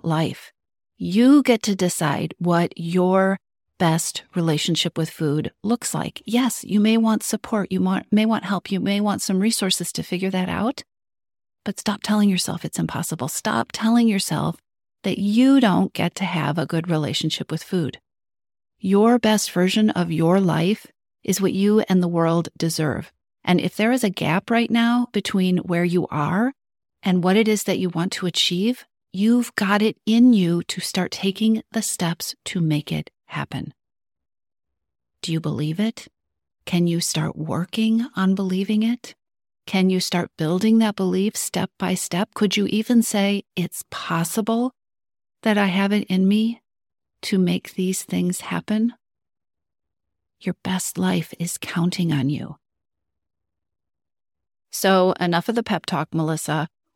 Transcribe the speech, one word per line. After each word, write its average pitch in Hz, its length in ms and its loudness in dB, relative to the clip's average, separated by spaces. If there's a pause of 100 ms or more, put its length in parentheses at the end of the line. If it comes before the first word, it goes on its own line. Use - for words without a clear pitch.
life. 160 480 -4 (460)
You 233 440 6
get 233 220 2
to 196 120 0
decide 165 600 -2
what 170 380 0
your 185 600 0 (420)
best 165 440 0 (120)
relationship 165 640 -2
with 160 120 -2
food 156 420 -2 (100)
looks - 320 -4
like. - 320 -6
Yes, 240 380 0
you 208 160 0
may 220 180 4
want 220 260 2
support. - 480 -4
You 185 100 -2
want, 185 300 0
may 214 140 4
want 220 200 -2
help. 185 260 -4
You 190 80 -2
may 202 220 -2
want 208 200 -2
some 190 180 -2
resources 196 540 -2
to 165 100 -8
figure 185 260 -4
that 185 180 -2
out. 185 360 -4 (840)
But 202 140 -8
stop 208 240 -4
telling 208 260 4
yourself 180 340 -2
it's - 160 -6
impossible. 160 480 -4
Stop - 460 -4
telling 233 340 2
yourself 165 500 0 (460)
that 190 140 -2
you 247 420 4
don't 196 340 4
get 170 220 -4
to 196 100 -4
have 165 320 -2
a 151 80 -2
good 165 240 -4
relationship 156 640 -2
with 160 120 -6
food. 170 360 -4 (800)
Your 208 400 4
best 214 340 2
version 190 380 2
of 170 220 0
your 165 300 4
life 170 460 0 (360)
is 190 160 -2
what 190 140 0
you 208 340 4
and 185 160 4
the 175 60 0
world 165 480 0
deserve. 160 560 -2 (320)
And 180 140 4
if - 160 -4
there 220 160 2
is 254 120 2
a 214 60 2
gap 175 400 -2
right 233 200 2
now 233 420 2
between 185 480 0
where 175 240 -2
you 175 240 0
are 180 460 -2 (480)
and 180 220 2
what 185 120 2
it 220 120 4
is 214 160 0
that - 160 0
you 180 100 -2
want 175 240 -4
to - 120 -6
achieve, 185 600 -2 (260)
you've 226 440 2
got 208 260 2
it 220 240 0
in 233 280 6
you 175 300 2
to - 180 -8
start - 300 -4
taking 220 600 0
the 226 100 -4
steps - 540 -6 (100)
to - 160 -4
make 151 300 0
it 151 180 -6 (180)
happen. - 460 -8 (1500)
Do - 100 -8
you 160 80 -2
believe 156 400 -4
it? 220 280 -4 (580)
Can 175 220 2
you 170 120 0
start 156 380 -4
working 220 760 -2
on 190 200 2
believing 196 480 0
it? 233 320 -4 (500)
Can 190 240 2
you 185 100 2
start - 380 -4
building 185 420 2
that 214 160 2
belief 190 420 -2
step - 420 -6
by 185 140 -2
step? 175 400 -4
Could 208 240 0
you 202 100 0
even 226 340 2
say, 202 420 0 (120)
"It's - 340 -6
possible 226 840 -2 (680)
that 214 160 2
I 202 100 2
have 196 260 2
it 208 160 2
in 185 180 2
me 220 340 2 (640)
to 190 160 0
make 175 340 0
these 185 300 -4
things 180 380 -2
happen"? 214 520 -2 (1500)
Your 180 240 -4
best 185 340 -4
life 185 420 -2
is 170 180 -6
counting 175 540 -2
on 139 180 0
you. - 280 -8 (2000)
So 190 440 2
enough 175 360 0
of 220 60 -2
the 233 80 -2
pep 180 220 -4
talk, 156 280 -4
Melissa. 156 540 -2 (280)